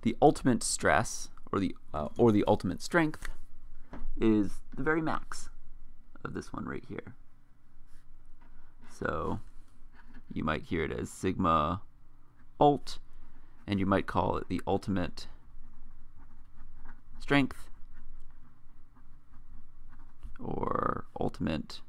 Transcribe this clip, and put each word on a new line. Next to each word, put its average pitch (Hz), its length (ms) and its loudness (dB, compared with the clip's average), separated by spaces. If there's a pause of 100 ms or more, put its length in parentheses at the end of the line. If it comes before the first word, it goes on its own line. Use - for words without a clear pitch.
The 117 180 2
ultimate 135 420 8
stress, - 640 2 (220)
or 101 80 2
the, 95 160 2 (180)
uh, 76 140 -2 (100)
or 117 140 10
the 101 160 8
ultimate 95 340 4
strength, 160 460 2 (960)
is 107 400 6 (120)
the 131 100 -2
very 156 180 4
max - 480 0 (760)
of - 100 -6
this - 200 -6
one - 100 -6
right - 240 -6
here. - 280 -8 (1700)
So 80 520 -2 (920)
you - 140 -2
might 76 180 0
hear 80 220 0
it - 60 -2
as 62 180 -4
sigma 85 720 2 (760)
ult, 143 420 4 (680)
and 101 140 2
you 95 40 4
might 95 220 4
call 92 300 2
it - 100 -4
the 90 180 0
ultimate - 600 0 (1900)
strength - 500 4 (2750)
or - 680 0 (140)
ultimate - 680 -2